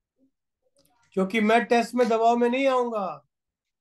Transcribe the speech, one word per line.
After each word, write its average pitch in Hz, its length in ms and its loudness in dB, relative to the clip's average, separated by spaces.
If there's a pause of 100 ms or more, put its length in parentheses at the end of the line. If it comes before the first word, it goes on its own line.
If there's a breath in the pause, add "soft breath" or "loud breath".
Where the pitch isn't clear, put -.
(1120)
क्योंकि 190 280 -2
मैं 220 240 2
test 233 300 0
में 240 140 0
दबाव 226 280 2
में 240 120 0
नहीं 269 200 -2
आऊंगा, 226 560 -4 (560)